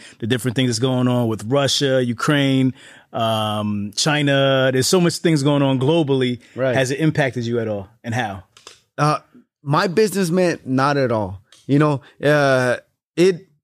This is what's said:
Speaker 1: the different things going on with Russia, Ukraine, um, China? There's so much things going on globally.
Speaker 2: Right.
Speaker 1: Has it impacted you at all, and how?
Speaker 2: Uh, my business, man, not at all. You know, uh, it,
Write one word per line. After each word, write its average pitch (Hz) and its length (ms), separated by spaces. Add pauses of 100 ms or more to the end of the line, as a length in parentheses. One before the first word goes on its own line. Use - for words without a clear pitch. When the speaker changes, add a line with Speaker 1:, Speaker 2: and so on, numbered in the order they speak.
(200)
Speaker 1:
the 120 80
different 120 280
things 123 240
going 127 300
on 123 200
with 107 160
Russia, 131 580
Ukraine, 131 680 (400)
um, 107 840
China? 139 760
There's 127 140
so 190 140
much 170 160
things 160 260
going 143 180
on 135 180
globally. 131 600 (160)
Speaker 2:
Right. 127 200
Speaker 1:
Has 131 160
it 143 80
impacted 147 460
you 117 140
at 113 100
all, 101 180 (160)
and 117 100
how? 104 300 (540)
Speaker 2:
Uh, 147 220 (440)
my 151 240
business, 190 420
man, 175 360
not 135 320
at 131 140
all. 101 300 (260)
You 139 120
know, 147 220 (220)
uh, 135 540 (380)
it, 175 320 (160)